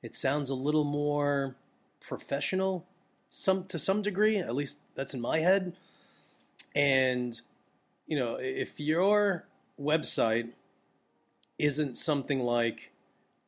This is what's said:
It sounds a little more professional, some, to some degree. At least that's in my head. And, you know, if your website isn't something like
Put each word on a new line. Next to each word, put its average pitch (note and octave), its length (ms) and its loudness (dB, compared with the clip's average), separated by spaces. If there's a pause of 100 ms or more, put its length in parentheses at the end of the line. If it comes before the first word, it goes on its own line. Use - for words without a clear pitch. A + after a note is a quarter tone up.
It A2+ 140 -10
sounds C#3 340 -2
a C#3 40 0
little D3 280 2
more C#3+ 720 0 (460)
professional, F#3 840 -2 (460)
some, F#3+ 380 0
to D#3+ 100 -6
some G3+ 240 0
degree. G#3 360 2
At B2 180 -2
least C#3+ 240 -6 (160)
that's C3+ 180 -6
in B2+ 60 -4
my B2+ 180 0
head. F3+ 380 2 (960)
And, C3 680 2 (680)
you D3+ 100 0
know, A#2+ 160 0
if C3 460 -4
your F#3 680 2 (340)
website C#3 720 0 (1040)
isn't D3 400 0
something C#3 440 0
like A#2+ 500 0 (580)